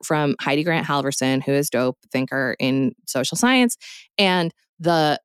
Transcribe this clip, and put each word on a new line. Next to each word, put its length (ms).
from 340
Heidi 240
Grant 240
Halverson, 560
who 80
is 180
dope 280
thinker 480
in 360
social 320
science. 380
And 360
the 460